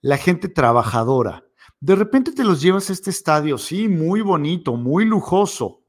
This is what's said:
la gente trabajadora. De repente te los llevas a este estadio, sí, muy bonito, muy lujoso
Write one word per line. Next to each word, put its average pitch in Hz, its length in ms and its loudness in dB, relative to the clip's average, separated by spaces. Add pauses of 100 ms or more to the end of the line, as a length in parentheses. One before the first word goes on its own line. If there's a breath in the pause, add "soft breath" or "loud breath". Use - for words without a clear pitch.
la 139 160 0
gente 180 300 -2
trabajadora. 117 960 0 (360 soft breath)
De 180 160 4
repente 254 360 0
te 262 120 -2
los 175 160 2
llevas 190 300 2
a - 20 -2
este 185 180 -8
estadio, 151 480 0
sí, 214 300 -4
muy 180 320 0
bonito, 160 560 -2
muy 139 280 0
lujoso 190 840 -2